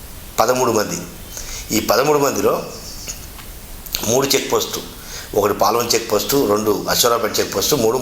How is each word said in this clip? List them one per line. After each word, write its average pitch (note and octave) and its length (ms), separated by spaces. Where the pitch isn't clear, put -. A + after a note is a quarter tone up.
పదమూడు B2 320
మంది. G2 260
ఈ - 20
పదమూడు C#3+ 400
మందిలో B2 440
మూడు C3 240
చెక్ - 200
పోస్టు, - 260
ఒకటి G2+ 240
పాలెం A2+ 300
చెక్ A2+ 180
పోస్టు, G#2 240
రెండు G#2+ 200
అశ్వరాపేట A2 460
చెక్ F#2 160
పోస్టు, G2 180
మూడు A2+ 180